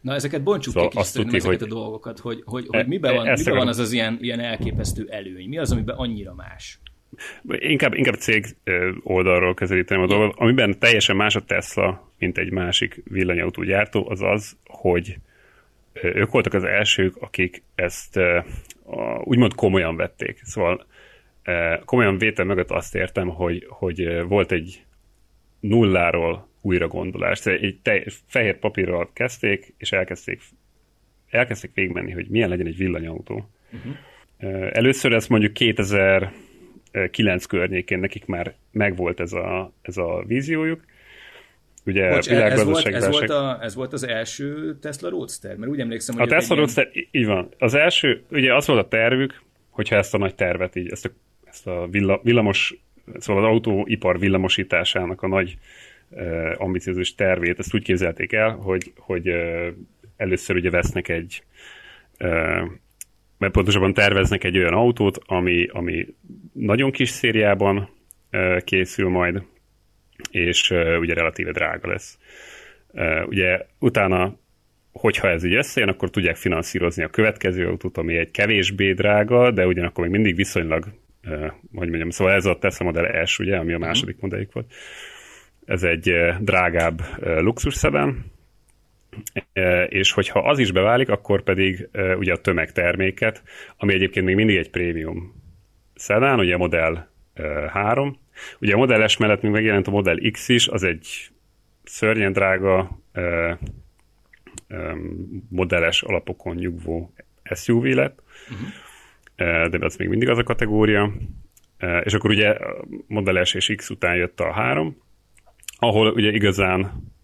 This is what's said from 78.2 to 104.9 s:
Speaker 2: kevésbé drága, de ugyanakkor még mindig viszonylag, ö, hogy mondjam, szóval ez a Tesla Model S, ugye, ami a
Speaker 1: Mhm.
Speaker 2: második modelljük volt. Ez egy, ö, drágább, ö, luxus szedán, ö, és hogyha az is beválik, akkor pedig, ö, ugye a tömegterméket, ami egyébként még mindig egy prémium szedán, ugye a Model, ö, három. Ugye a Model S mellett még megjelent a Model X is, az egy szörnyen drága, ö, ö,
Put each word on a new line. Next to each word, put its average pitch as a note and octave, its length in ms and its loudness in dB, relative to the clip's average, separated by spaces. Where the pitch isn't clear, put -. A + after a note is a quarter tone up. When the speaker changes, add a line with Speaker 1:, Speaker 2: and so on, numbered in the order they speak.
Speaker 2:
kevésbé G2 640 2
drága, G#2 580 4
de F#2+ 160 2
ugyanakkor F2 360 0
még E2+ 100 0
mindig G2+ 220 4
viszonylag, E2 500 -2
ö, D#2 220 -8
hogy F2+ 140 -6
mondjam, E2 220 -4
szóval F#2 240 2
ez G2+ 120 2
a F2+ 120 2
Tesla - 280 -2
Model E2 400 0
S, - 140 -2
ugye, F#2 180 0
ami E2 160 -2
a E2+ 40 -4
Speaker 1:
Mhm. E2 80 -4
Speaker 2:
második F#2 340 -4
modelljük G2 340 -6
volt. A#2 200 -10
Ez F#2 180 -4
egy, E2+ 260 0
ö, E2+ 300 4
drágább, E2+ 600 2
ö, D#2+ 220 0
luxus A#2 320 0
szedán, C#3+ 580 -2
ö, F2+ 300 2
és F#2 280 0
hogyha - 280 0
az C#3+ 200 2
is G#2 120 2
beválik, A2+ 380 4
akkor G2+ 340 0
pedig, F#2+ 480 0
ö, F#2 240 0
ugye F#2 180 0
a E2+ 80 -4
tömegterméket, F#2 1000 0
ami G2+ 160 2
egyébként F#2 320 2
még F#2 100 2
mindig G#2+ 220 4
egy D#2+ 120 -2
prémium F2 640 -6
szedán, B2 440 2
ugye F2+ 140 2
a F2 40 0
Model, E2 540 0
ö, D2+ 360 -6
három. A#2+ 520 -2
Ugye G2+ 140 2
a G2+ 40 4
Model A2+ 300 6
S - 100 2
mellett G#2+ 240 4
még G#2+ 100 2
megjelent G#2 360 2
a G2 40 -2
Model F#2+ 260 2
X - 180 -14
is, - 180 4
az - 160 -2
egy E2+ 240 -2
szörnyen G#2+ 500 0
drága, F#2+ 640 2
ö, E2+ 380 -2
ö, E2 240 -10